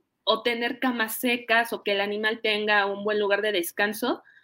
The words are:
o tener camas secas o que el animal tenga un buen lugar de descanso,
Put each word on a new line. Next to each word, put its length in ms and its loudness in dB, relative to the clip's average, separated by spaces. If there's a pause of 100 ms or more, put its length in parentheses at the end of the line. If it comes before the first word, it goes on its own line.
(240)
o 200 2
tener 360 -2
camas 360 0
secas 580 2
o 100 -6
que 100 0
el 80 2
animal 400 -2
tenga 460 2
un 160 -4
buen 160 0
lugar 220 2
de 100 0
descanso, 720 -2 (200)